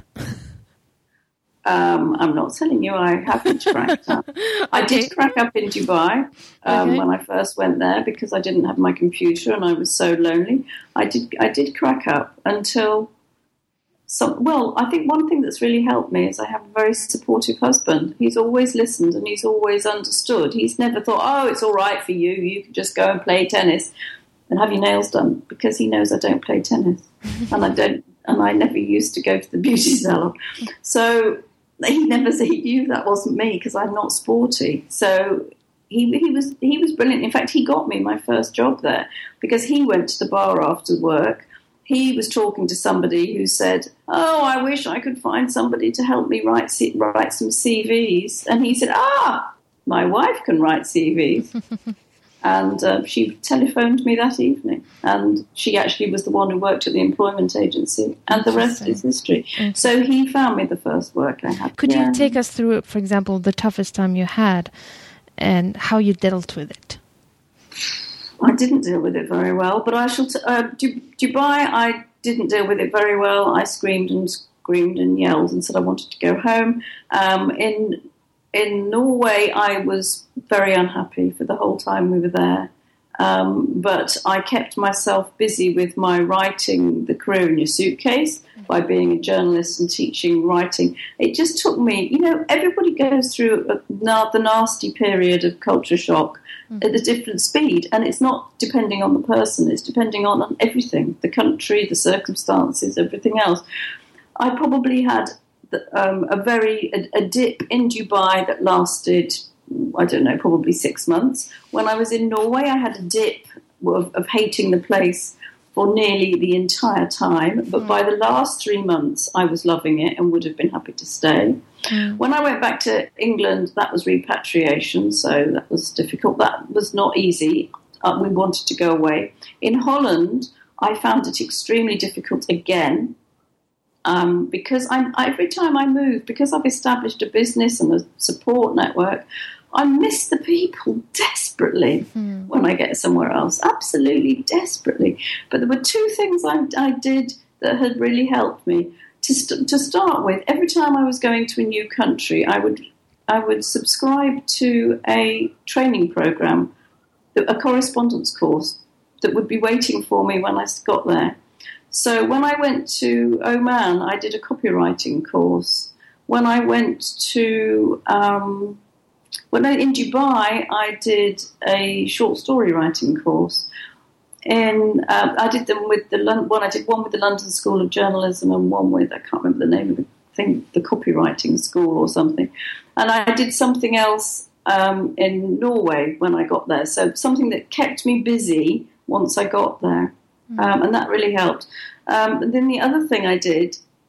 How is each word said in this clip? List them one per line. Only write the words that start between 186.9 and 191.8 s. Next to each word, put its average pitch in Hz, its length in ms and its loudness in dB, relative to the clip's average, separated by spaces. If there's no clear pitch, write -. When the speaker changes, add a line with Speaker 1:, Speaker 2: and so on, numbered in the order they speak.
Speaker 2:
something 262 360 0
that - 200 -6
kept 285 360 -4
me 240 160 2
busy 170 640 0
once 180 320 -2
I 202 80 0
got - 340 -2
there. 180 320 0
Speaker 1:
Mm. 220 80 -6
Speaker 2:
Um, 202 220 2
and 214 120 2
that - 140 -2
really 208 260 0
helped. 185 320 0